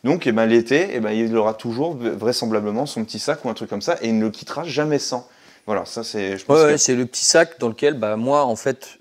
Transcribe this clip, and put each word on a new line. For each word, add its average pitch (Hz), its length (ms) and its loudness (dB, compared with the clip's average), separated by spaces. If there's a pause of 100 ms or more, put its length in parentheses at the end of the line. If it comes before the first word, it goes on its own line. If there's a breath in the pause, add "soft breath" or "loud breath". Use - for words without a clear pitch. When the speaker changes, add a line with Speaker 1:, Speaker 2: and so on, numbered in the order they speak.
Speaker 1:
Donc, 156 240 2
eh 127 60 2
ben, 113 140 4
l'été, 117 460 4
eh 123 60 -2
ben, 107 120 -2
il 113 260 0
aura 110 160 2
toujours 123 420 -4
v-, 120 140 -2
vraisemblablement 110 800 -2
son 113 180 -6
petit 110 140 -12
sac - 260 -4
ou 123 40 -2
un 110 40 -4
truc 110 160 -10
comme 101 140 -6
ça 127 180 0
et 117 80 -2
il 110 80 2
ne 110 80 2
le 110 60 -2
quittera - 320 -10
jamais 151 360 0
sans. 123 280 -6 (380 soft breath)
Voilà, 98 200 -2
ça, - 180 -10
c'est, 98 340 -4
je 95 80 -12
pense 143 120 4
Speaker 2:
Ouais, 160 60 8
Speaker 1:
que 151 80 6
Speaker 2:
ouais, 151 60 2
c'est 131 180 2
le 127 100 0
petit - 180 -6
sac 165 360 4
dans 123 100 -2
lequel, 143 240 2
bah, 107 240 -2
moi, 139 280 2
en 113 100 0
fait, - 460 -6